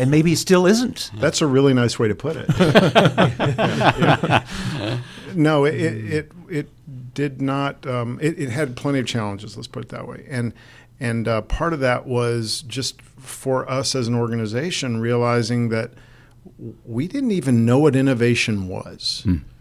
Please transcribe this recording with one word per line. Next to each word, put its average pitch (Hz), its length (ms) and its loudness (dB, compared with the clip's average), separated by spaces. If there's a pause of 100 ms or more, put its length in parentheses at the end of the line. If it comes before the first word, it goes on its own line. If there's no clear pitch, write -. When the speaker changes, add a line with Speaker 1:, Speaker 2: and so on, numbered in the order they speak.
Speaker 1:
and 131 100 2
maybe 156 240 4
still 185 300 4
isn't. 226 480 2
Speaker 2:
<laughs> 107 60 -12
That's 143 220 0
a 160 60 4
really 135 260 6
nice 120 240 2
way 117 120 2
to 101 60 -2
put 151 200 -6
it. 117 140 -6
<laughs> - 100 0
Yeah, 190 1800 4 (340)
yeah. 117 220 -4 (360)
No, 151 300 2
it, 160 100 0
it, 165 180 -2
Speaker 3:
Mm. 110 180 -8
Speaker 2:
it, 151 200 -4 (260)
it 131 560 -12
did 135 280 -4
not, 139 460 -2
um, 120 340 -4
it, 160 180 -2
it 139 100 -4
had 123 260 -4
plenty 139 240 -2
of 127 60 -2
challenges, 107 500 -6
let's 120 120 -14
put 123 160 -10
it 113 60 -16
that - 180 -14
way. - 220 -16
And, 120 240 -4 (460)
and, 117 280 -4
uh, 113 160 0
part 165 300 -2
of 151 60 -4
that 123 280 0
was 120 560 -2
just 120 380 -8
for - 680 -6
us 131 260 -4
as 123 120 -2
an 120 80 0
organization 117 840 -4
realizing 120 680 0
that 113 220 -2 (680)
w-, 117 180 -14 (100)
we 120 220 -4
didn't 269 240 -4
even 131 340 2
know 120 140 6
what 147 160 6
innovation 120 720 2
was. - 560 -8
Speaker 3:
Hmm. 90 120 2 (260)